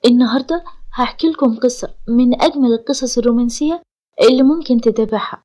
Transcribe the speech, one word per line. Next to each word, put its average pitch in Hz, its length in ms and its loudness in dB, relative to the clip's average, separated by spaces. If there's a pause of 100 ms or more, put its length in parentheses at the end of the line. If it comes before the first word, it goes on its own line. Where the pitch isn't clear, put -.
النهاردة 247 600 2 (280)
هحكي - 340 -4
لكم 269 320 0
قصة - 360 -4 (140)
من 247 340 2
أجمل 285 300 2
القصص 240 460 -4
الرومانسية 240 640 -2 (400)
اللي 254 200 6
ممكن 269 380 2
تتابعها 220 640 -2